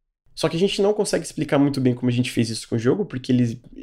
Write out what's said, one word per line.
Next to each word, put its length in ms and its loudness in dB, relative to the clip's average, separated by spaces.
Só 140 -2
que 80 -4
a 40 -2
gente 200 2
não 140 2
consegue 300 -2
explicar 340 -2
muito 200 2
bem 160 2
como 140 -2
a 40 2
gente 180 0
fez 180 0
isso 200 -8
com 80 -2
o 20 -2
jogo, 260 0
porque 260 -6
ele 300 2